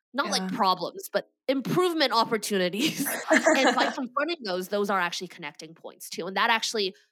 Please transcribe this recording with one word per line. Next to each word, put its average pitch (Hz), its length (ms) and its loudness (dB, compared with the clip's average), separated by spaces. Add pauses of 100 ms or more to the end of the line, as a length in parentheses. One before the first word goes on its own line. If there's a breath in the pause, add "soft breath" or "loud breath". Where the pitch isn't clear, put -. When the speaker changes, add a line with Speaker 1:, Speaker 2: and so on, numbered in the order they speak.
(160)
Speaker 1:
Not, 285 140 0
like, 254 140 0
Speaker 2:
Yeah. 185 120 -4
Speaker 1:
problems, 185 560 0
but - 200 -4 (160)
improvement 277 640 2
opportunities. 214 1040 0 (140)
<laughs> 311 240 6
And 262 180 4
by 247 120 2
Speaker 2:
<laughs> - 100 -4
Speaker 1:
confronting 302 480 -4
those, 185 260 -4
those 208 200 -2
are 196 100 2
actually 175 300 -4
connecting 156 460 -14
points - 340 -18
too. - 180 -8
And 190 100 -4
that 220 140 2
actually 220 440 0 (160 soft breath)